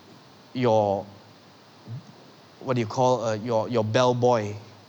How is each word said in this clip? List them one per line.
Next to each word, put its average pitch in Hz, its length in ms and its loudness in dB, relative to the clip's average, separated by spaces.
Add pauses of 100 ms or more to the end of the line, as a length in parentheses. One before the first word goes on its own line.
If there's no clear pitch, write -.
(540)
your, 107 520 2 (1500)
what 131 140 -4
do 120 80 0
you 110 60 -2
call, 127 360 0
uh, 110 120 -2
your, 110 340 -2
your 113 140 0
bellboy 120 720 2 (340)